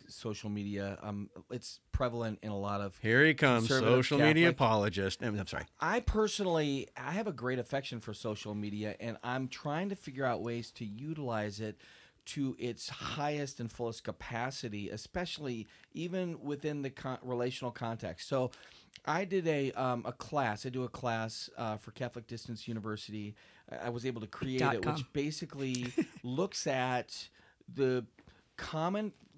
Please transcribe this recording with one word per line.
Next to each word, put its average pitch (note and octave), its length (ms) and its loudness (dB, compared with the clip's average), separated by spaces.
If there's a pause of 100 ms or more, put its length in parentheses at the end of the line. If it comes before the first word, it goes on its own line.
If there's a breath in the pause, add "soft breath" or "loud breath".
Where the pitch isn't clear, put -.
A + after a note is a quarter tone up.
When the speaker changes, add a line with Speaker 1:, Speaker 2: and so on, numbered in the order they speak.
Speaker 1:
social G#2+ 400 -6
media. G2+ 540 -2
Um, G2+ 260 -6 (220)
it's - 300 -8 (120)
prevalent A#2 500 0
in G#2+ 80 -6
a G2+ 80 -2
lot G2+ 220 -2
of G2 220 -4
Speaker 2:
Here A#2 200 8
he D#3 120 8
comes, A#2+ 320 6
Speaker 1:
conservative B2 300 6
Speaker 2:
social C3+ 220 4
media D#3 280 10
Speaker 1:
Catholic D3+ 100 6
Speaker 2:
apologist. G#2 680 4
I'm, G#2+ 160 0
I'm F#2+ 80 -2
sorry. F#2+ 200 -6 (120)
Speaker 1:
I G3 220 0
personally, E3+ 960 2
I B2+ 160 -6
have G#3 140 -2
a F#3+ 60 -2
great B2+ 260 0
affection C3 420 -4
for G#2+ 140 -8
social G#2+ 400 -4
media, G#2 460 -2
and A2+ 220 -6
I'm B2+ 260 -2
trying E3 420 -4
to G3 60 -4
figure C3+ 280 -6
out A2+ 180 2
ways A#2 300 -4
to A#2 140 -8
utilize A2+ 720 -4
it A2 160 -4 (500 soft breath)
to C#3 320 -2
its A#2 300 -4
highest C#3+ 720 -4
and A#2 120 -4
fullest A#2 320 -4
capacity, A#2 880 -4
especially C3 760 -6 (260 soft breath)
even F3 480 -4
within D3 420 -2
the C3 80 -2
con-, - 320 -6
relational B2 500 0
context. A2+ 560 -6
So B2+ 220 2 (560 loud breath)
I E3 180 2
did F3+ 220 2
a, C#3+ 260 2
um, B2 340 2
a A#2 60 -2
class. B2 540 0
I - 40 -2
do B2+ 140 -2
a A#2+ 40 -4
class, A2+ 680 -2
uh, A2 220 -2
for A2 140 -12
Catholic A#2+ 340 -8
Distance A#2 420 -8
University. G#2+ 680 -6 (380 soft breath)
I, B1+ 140 -6
I - 20 0
was A#2+ 160 -4
able A#2+ 160 -2
to G#2+ 60 -6
create C3 300 -4
it, - 20 2
Speaker 3:
dot C#3 240 2
com. D3+ 120 0
Speaker 1:
which C#3+ 200 -4
basically C#3 720 -2 (200)
Speaker 3:
<laughs> - 160 -18
Speaker 1:
looks C#3+ 440 -2
at B2+ 600 0 (440 soft breath)
the B2+ 320 2 (540 soft breath)
common F#3 540 -2 (240)